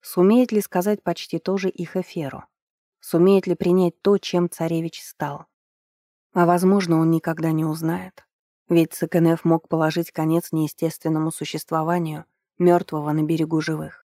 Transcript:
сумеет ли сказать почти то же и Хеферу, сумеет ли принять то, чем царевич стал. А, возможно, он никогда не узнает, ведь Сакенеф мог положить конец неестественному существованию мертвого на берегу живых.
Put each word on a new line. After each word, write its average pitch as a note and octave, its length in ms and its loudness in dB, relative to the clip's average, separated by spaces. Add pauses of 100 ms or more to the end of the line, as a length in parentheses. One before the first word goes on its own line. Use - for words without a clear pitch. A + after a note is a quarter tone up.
сумеет A3+ 520 2
ли G#3 80 2
сказать G3 420 -4
почти - 340 -6
то F#3 200 -4
же F#3+ 120 -4
и F3+ 160 -8
Хеферу, D#3+ 600 -8 (560)
сумеет F#3 440 4
ли F3 100 0
принять F3+ 460 0
то, G3+ 160 2
чем F3 320 -2
царевич E3 540 -6
стал. D3 420 -10 (880)
А, F3 120 4
возможно, F3 540 4
он E3 120 2
никогда D#3+ 400 -2
не D#3+ 140 -2
узнает, E3 600 -6 (440)
ведь E3 240 2
Сакенеф E3 500 2
мог D#3+ 240 0
положить D#3+ 440 -2
конец D#3+ 420 -2
неестественному D#3 800 -4
существованию D#3+ 920 -6 (340)
мертвого F3 540 2
на D#3 120 0
берегу D#3+ 360 -2
живых. D#3 560 -8